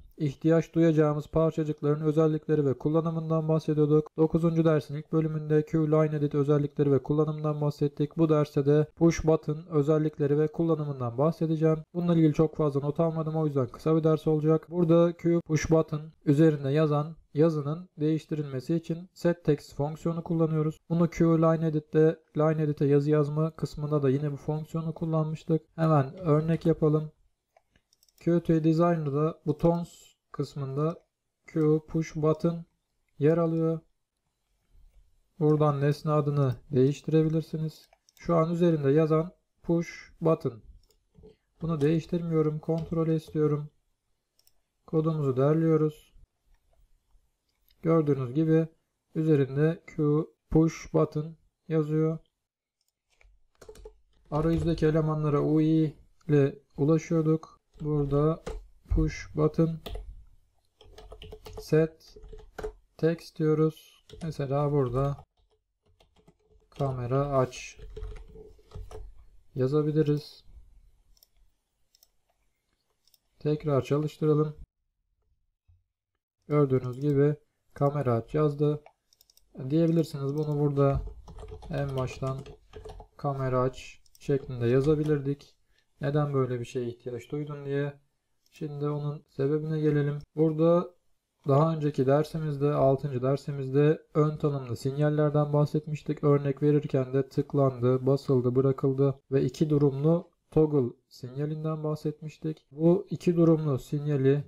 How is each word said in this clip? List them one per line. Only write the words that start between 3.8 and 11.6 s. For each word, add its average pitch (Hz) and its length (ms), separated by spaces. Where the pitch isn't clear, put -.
Dokuzuncu 165 480
dersin 151 300
ilk 151 180
bölümünde 156 520
Q 156 260
Line 156 260
Edit 143 180
özellikleri 143 580
ve 131 100
kullanımından 151 580
bahsettik. 147 560
Bu 160 120
derste 151 380
de 151 200
Push 165 280
Button 156 460
özellikleri 151 680
ve 151 100
kullanımından 143 680
bahsedeceğim. 160 600